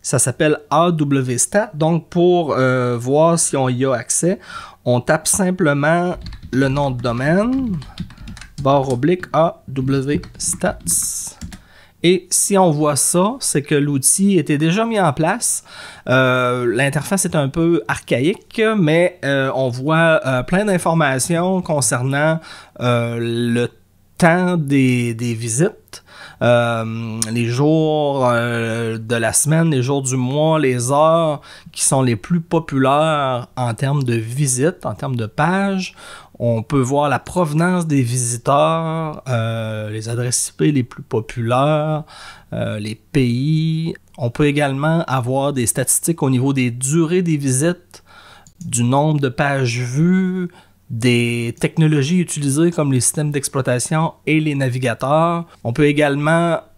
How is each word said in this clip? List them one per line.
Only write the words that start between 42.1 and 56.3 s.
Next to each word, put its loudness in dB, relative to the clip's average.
euh, -4
les -8
pays. 0
On -4
peut 0
également 0
avoir -2
des 0
statistiques -2
au 2
niveau 2
des 0
durées 0
des 0
visites, -2
du -2
nombre 2
de 0
pages -2
vues, 0
des 0
technologies 2
utilisées 0
comme 0
les 2
systèmes -2
d'exploitation -2
et 2
les -2
navigateurs. 0
On -2
peut 2
également 2